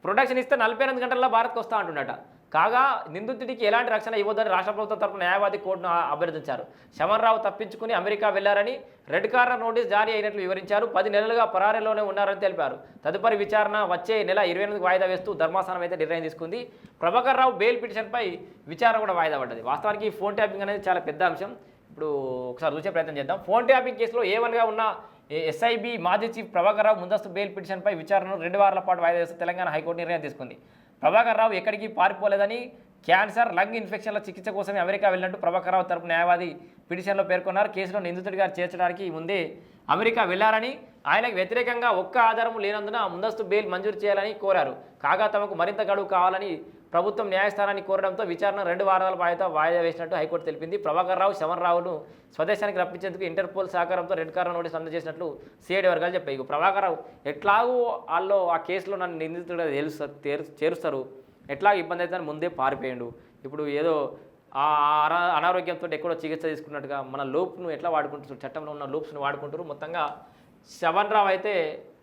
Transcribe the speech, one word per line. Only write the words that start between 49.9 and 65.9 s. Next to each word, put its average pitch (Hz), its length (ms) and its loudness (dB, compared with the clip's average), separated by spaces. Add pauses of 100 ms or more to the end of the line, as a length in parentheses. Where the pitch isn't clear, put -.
హైకోర్టు 160 300 -2
తెలిపింది. 165 320 -6
ప్రభాకర్ 180 420 0
రావు, 196 140 4
శ్రవణ్ 165 260 -2
రావును 175 460 0 (300)
స్వదేశానికి 196 440 0
రప్పించేందుకు 175 440 -4
ఇంటర్పోల్ 180 460 -2
సహకారంతో 175 460 0
రెడ్ 160 160 -6
కార్నర్ 175 240 -2
నోటీసులు 165 240 -4
అందజేసినట్లు 160 600 -6 (280)
సీఐడీ 185 200 2
వర్గాలు 175 260 2
చెప్పాయి. 143 260 -4
ఇక 127 100 -8
ప్రభాకర్ 185 340 2
రావు 170 140 0 (280)
ఎట్లాగూ 208 560 2 (280)
వాళ్ళు 190 400 2
ఆ 165 80 2
కేసులో 185 400 -4
నన్ను 175 200 -4
నిందితుడిగా 170 480 -4
తేలుస్తారు, 143 460 -2
తేరు-, 143 520 -6
చేరుస్తారు, 151 440 -2 (420)
ఎట్లా 143 220 4
ఇబ్బంది 175 320 0
అవుతుందని 175 220 -6
ముందే 156 220 -4
పారిపోయిండు. 131 680 -4 (320)
ఇప్పుడు 147 220 -6
ఏదో 147 500 -2 (380)
ఆ, 135 60 0
ఆ 151 440 4
అనా-, 175 300 2
అనారోగ్యంతో 170 520 0
ఎక్కడో 160 260 -4